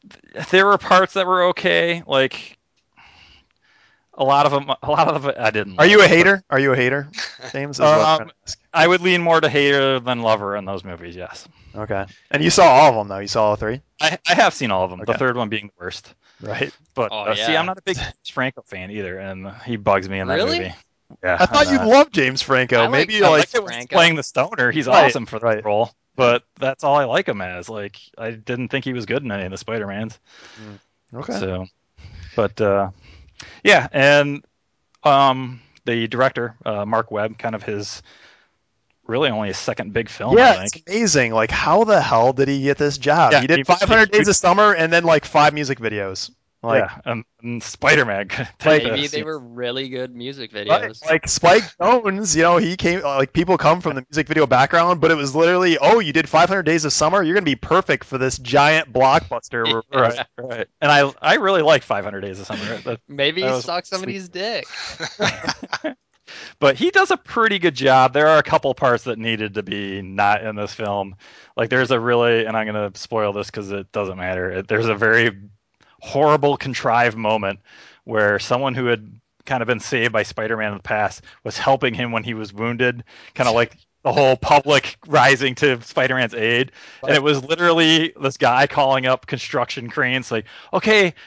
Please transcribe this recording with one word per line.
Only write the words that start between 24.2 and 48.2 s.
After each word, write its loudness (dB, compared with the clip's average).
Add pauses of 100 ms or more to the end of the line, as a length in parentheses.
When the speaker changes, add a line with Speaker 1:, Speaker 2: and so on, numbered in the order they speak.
Speaker 1:
stoner. -2
He's -2
Speaker 2:
Right, 6
Speaker 1:
awesome 0
for -8
the -2
Speaker 2:
right. 0
Speaker 1:
role, 0 (240)
but 2 (160)
that's -4
all 2
I 2
like -2
him -6
as. -12
Like, -14 (180)
I -8
didn't -8
think -6
he -8
was -8
good -4
in -10
any -8
of -10
the -12
Spider-Mans. -10 (420)
Speaker 2:
Mm. -20 (360)
Okay. -10
Speaker 1:
So, -8 (680)
but, -2
uh, 0 (720)
yeah, 4
and, 2 (600)
um, 2 (240)
the -2
director, -2
uh, -4
Mark -2
Webb, -4
kind -6
of -10
his, -10 (1040)
really -2
only -4
his -8
second -6
big -4
film, 0
Speaker 2:
Yeah, 8
Speaker 1:
I -6
Speaker 2:
it's -8
Speaker 1:
think. -16
Speaker 2:
amazing. 0
Like, 0
how 2
the 4
hell 2
did 0
he -2
get 0
this -2
job? 2
Speaker 1:
Yeah, 6
Speaker 2:
He -2
did 2
Speaker 1:
he -2
Speaker 2:
five 2
hundred 4
Speaker 1:
he 4
Speaker 2:
Days 2
of 4
Summer 4
and -2
then, 2
like, 2
five 4
music -4
videos. -8 (300)
Like, 2
Speaker 1:
Yeah, -18
and, -8 (180)
and -10
Spider-Man 0